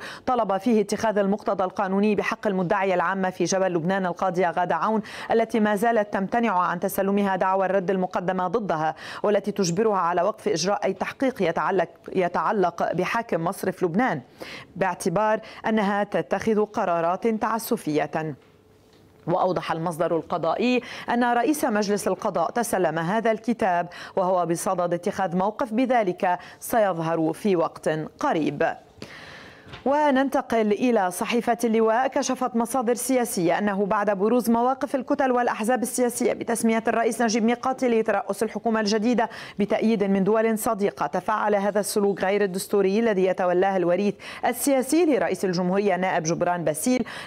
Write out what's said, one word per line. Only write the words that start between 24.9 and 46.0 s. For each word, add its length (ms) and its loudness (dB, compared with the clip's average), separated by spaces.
اتخاذ 420 -2
موقف 380 -2
بذلك 680 0
سيظهر 760 0
في 220 2
وقت 340 -2
قريب. 560 0
وننتقل 840 2
إلى 400 2
صحيفة 520 -2
اللواء. 440 2
كشفت 480 -2
مصادر 380 0
سياسية 640 0
أنه 280 0
بعد 240 0
بروز 400 2
مواقف 460 0
الكتل 360 0
والأحزاب 500 0
السياسية 520 0
بتسمية 540 0
الرئيس 340 0
نجيب 220 2
ميقاتي 440 0
لترأس 560 0
الحكومة 360 -2
الجديدة 500 2
بتأييد 440 2
من 200 2
دول 360 2
صديقة، 480 -2
تفعل 480 0
هذا 240 0
السلوك 440 0
غير 200 2
الدستوري 560 2
الذي 260 2
يتولاه 520 2
الوريث 380 2
السياسي 600 2
لرئيس 400 0
الجمهورية 500 2
نائب 280 0